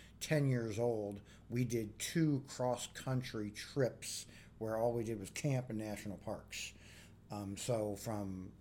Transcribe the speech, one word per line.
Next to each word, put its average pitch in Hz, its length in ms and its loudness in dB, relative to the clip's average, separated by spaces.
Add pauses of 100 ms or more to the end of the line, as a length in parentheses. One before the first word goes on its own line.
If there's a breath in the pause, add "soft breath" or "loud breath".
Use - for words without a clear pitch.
(200 loud breath)
ten 147 300 4
years 113 280 2
old, 107 440 2 (260 loud breath)
we 123 160 2
did 113 340 0
two 156 480 4
cross-country 123 1040 -2
trips - 760 0 (320 loud breath)
where 110 180 0
all 120 160 4
we 117 120 2
did 110 140 -2
was 95 120 -6
camp 127 400 0
in 110 80 -2
national 104 400 -4
parks. - 540 -6 (600 loud breath)
Um, 101 240 -4
so 107 460 2
from 98 480 -4 (100)